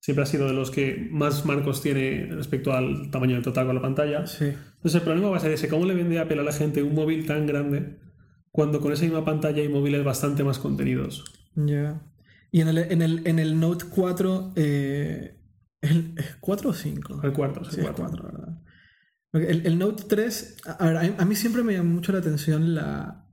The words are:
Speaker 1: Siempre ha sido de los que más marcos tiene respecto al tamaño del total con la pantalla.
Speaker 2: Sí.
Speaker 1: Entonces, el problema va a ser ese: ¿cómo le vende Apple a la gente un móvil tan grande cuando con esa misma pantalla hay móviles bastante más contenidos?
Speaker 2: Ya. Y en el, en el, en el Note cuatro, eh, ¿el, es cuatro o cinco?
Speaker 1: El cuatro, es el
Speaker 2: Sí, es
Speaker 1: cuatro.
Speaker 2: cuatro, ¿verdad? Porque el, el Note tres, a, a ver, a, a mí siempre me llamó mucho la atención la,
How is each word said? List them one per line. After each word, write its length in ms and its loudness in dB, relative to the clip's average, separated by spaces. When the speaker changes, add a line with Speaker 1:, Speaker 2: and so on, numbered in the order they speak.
Speaker 1:
Siempre 220 0
ha 20 -2
sido 200 0
de 60 0
los 180 -2
que 400 -2
más 360 0
marcos 340 0
tiene 500 0
respecto 440 -2
al 360 -2
tamaño 260 2
del 60 -2
total 220 0
con 100 0
la 60 0
pantalla. 460 0
Speaker 2:
Sí. 180 -4
Speaker 1:
Entonces, 520 -2
el 40 6
problema 300 2
va 80 0
a 20 0
ser 120 0
ese: 180 -2
¿cómo 160 2
le 80 2
vende 240 0
Apple 220 0
a 40 0
la 80 -2
gente 300 0
un 120 0
móvil 300 0
tan 220 0
grande 540 -2
cuando 320 2
con 100 0
esa 120 0
misma 200 0
pantalla 380 0
hay 80 0
móviles 340 2
bastante 400 0
más 140 2
contenidos? 680 -2
Speaker 2:
Ya. 460 0
Y 60 8
en 80 4
el, 100 4
en 240 2
el, 240 2
en 140 2
el 180 2
Note 320 2
cuatro, 640 0
eh, 840 -2
¿el, 360 2
es 220 -6
cuatro 320 -2
o 20 0
cinco? 520 -6
Speaker 1:
El 80 0
cuatro, 300 -2
es 80 -12
el 40 -8
Speaker 2:
Sí, 60 -4
es 60 0
Speaker 1:
cuatro. 200 -6
Speaker 2:
cuatro, 240 -8
¿verdad? 320 -12
Porque 180 2
el, 160 2
el 100 4
Note 320 0
tres, 560 -2
a, 100 -12
a 120 2
ver, 120 4
a, 20 0
a 40 4
mí 100 4
siempre 300 0
me 80 2
llamó 220 2
mucho 180 0
la 60 2
atención 580 2
la, 560 -6